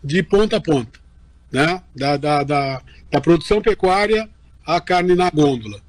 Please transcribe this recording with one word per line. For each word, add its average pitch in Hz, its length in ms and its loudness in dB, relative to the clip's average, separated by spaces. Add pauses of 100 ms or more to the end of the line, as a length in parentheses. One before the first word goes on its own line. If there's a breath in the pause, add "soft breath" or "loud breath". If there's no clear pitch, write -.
de 151 200 -2
ponta 214 340 0
a 190 40 0
ponta, 135 380 -2 (520)
né? 160 320 -2 (120)
Da, 143 220 -2
da, 143 260 -2
da, 139 400 -4 (280 soft breath)
da 143 100 0
produção 170 420 2
pecuária 208 680 0 (380)
à 165 140 0
carne 180 340 2
na 180 160 2
gôndola 127 580 -2